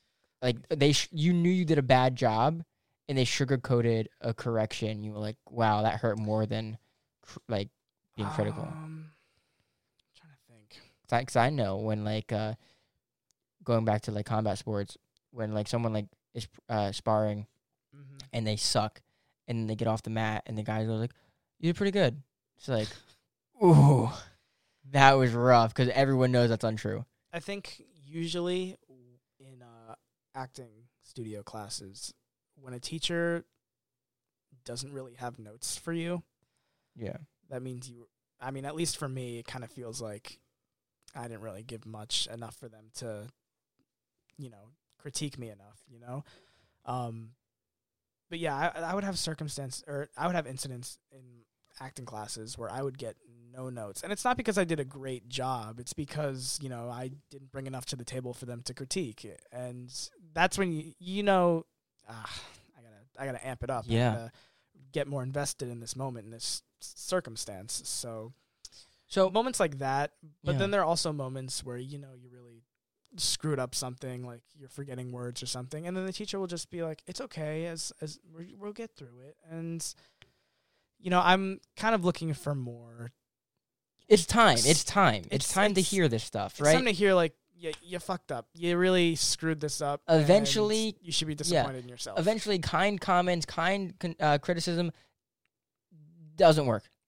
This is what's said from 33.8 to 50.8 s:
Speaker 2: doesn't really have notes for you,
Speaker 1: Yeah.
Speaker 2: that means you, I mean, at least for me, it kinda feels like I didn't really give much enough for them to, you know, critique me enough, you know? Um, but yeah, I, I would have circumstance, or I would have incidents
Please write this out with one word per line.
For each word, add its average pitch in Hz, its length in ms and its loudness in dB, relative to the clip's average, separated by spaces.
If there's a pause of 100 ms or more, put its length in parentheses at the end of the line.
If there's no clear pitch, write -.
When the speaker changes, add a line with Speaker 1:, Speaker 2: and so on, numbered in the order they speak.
Speaker 2:
doesn't 131 280 -12
really 131 220 -14
have 123 240 -12
notes 107 380 -12
for - 160 -8
you, 170 280 -4 (720)
Speaker 1:
Yeah. 113 220 -10 (320)
Speaker 2:
that 127 140 -10
means 127 260 -12
you, 120 180 -20 (320)
I 131 120 -10
mean, 135 140 -10
at 135 100 -8
least 165 220 -4
for 147 120 -6
me, 123 300 -8
it 117 80 -16
kinda 123 200 -12
feels 117 320 -12
like 107 400 -12 (760)
I 131 120 -10
didn't 113 140 -12
really 110 220 -12
give 117 240 -14
much 110 400 -4
enough 113 280 -12
for 120 140 -18
them 110 260 -20
to, 110 340 -10 (1080)
you 131 140 -14
know, 107 220 -20 (260)
critique 143 400 -8
me 117 100 -12
enough, 101 380 -20
you 120 120 -20
know? 123 240 -12 (640)
Um, 117 460 -6 (960)
but 170 80 -10
yeah, 160 180 -4 (200)
I, 160 60 -8
I 170 120 -4
would 196 100 -2
have 190 140 -4
circumstance, 143 680 -8
or 143 280 -8
I 147 120 -4
would 180 80 -2
have 160 100 -2
incidents 131 540 -12 (120)